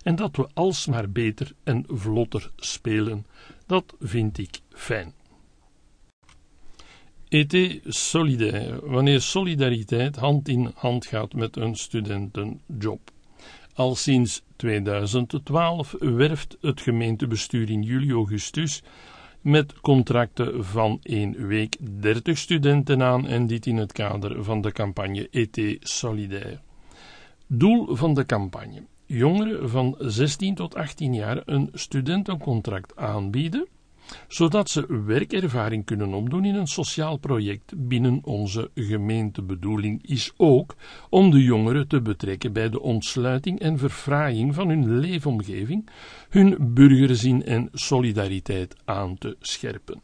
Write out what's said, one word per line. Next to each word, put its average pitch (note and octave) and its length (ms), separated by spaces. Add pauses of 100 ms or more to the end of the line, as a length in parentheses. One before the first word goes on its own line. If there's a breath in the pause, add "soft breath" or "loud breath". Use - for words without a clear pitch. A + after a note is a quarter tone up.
en E3+ 140
dat G3 200
we C3+ 180
alsmaar C#3+ 560
beter A2+ 420 (120)
en C3 240
vlotter G#2+ 680
spelen. G#2+ 680 (400 loud breath)
Dat F3+ 340
vind G#2+ 380
ik G2 300
fijn." - 440 (2250 soft breath)
Été D#3+ 580
solidaire, A#2 1000
wanneer C3+ 340
solidariteit C3+ 960
hand C#3+ 320
in B2 260
hand B2 320
gaat G#2+ 280
met A2+ 220
een A2+ 200
studentenjob. G#2 1300 (640 loud breath)
Al B2+ 200
sinds B2 480 (140)
tweeduizend G#2 880
twaalf E3 540
werft D3 640
het D3 200
gemeentebestuur A2+ 920
in G#2+ 120
juli-augustus B2 1000 (580 loud breath)
met D3 400
contracten A#2+ 840
van G#2+ 380
één G#2 440
week G#2+ 300 (240)
dertig A2+ 380
studenten C#3+ 640
aan B2+ 240
en A#2+ 200
dit A2+ 200
in A#2 100
het G#2+ 160
kader G2+ 520
van G#2+ 160
de G2+ 120
campagne G2 580
Été A2 500
solidaire. G#2 800 (840 loud breath)
Doel F3 500
van D3+ 180
de C3+ 120
campagne: G2+ 560 (240)
jongeren D#3 640
van B2+ 280
zestien C#3+ 560
tot E3 200
achttien C#3+ 400
jaar G#2+ 300
een C#3+ 280
studentencontract C#3 1200
aanbieden, B2+ 680 (640 loud breath)
zodat E3 420
ze C#3 340
werkervaring A#2 800
kunnen G#2 300
opdoen B2 300
in G3+ 100
een G3 120
sociaal D#3 500
project G#2+ 600
binnen B2+ 480
onze G#2 500
gemeente. G#2+ 680
Bedoeling G2+ 640
is - 300
ook D#3 400 (340 loud breath)
om F#3+ 200
de C#3 120
jongeren B2 460
te C#3+ 120
betrekken G#2 520
bij A2+ 160
de A2+ 120
ontsluiting B2+ 800
en D#3 180
verfraaiing C3+ 760
van F3+ 140
hun B2+ 300
leefomgeving, C#3 880 (400 loud breath)
hun G3 320
burgerzin B2+ 840
en A#2+ 280
solidariteit G2 1120
aan G2 340
te - 220
scherpen. - 640